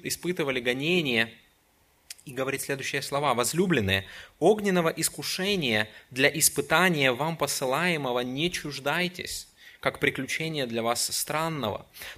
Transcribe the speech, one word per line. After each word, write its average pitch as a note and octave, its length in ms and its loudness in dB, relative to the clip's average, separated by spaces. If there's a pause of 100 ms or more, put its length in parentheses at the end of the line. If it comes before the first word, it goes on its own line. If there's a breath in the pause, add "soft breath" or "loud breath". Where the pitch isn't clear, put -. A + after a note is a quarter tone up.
испытывали C#3+ 560 -4
гонения, B2 720 0 (920)
и C#3+ 80 -14
говорит C3 280 -2
следующие C#3 400 -4
слова: C#3+ 320 0
«Возлюбленные, A#2+ 720 2 (340 loud breath)
огненного G3 500 4
искушения D3+ 960 0 (220 loud breath)
для C3 200 4
испытания D3+ 840 4
вам D#3 240 -2
посылаемого C#3+ 840 0
не C3+ 320 -2
чуждайтесь, D3+ 960 -4 (320 loud breath)
как - 200 -2
приключения C#3+ 680 -2
для A2+ 160 -2
вас A#2 220 0
странного. D3+ 840 -2 (300 loud breath)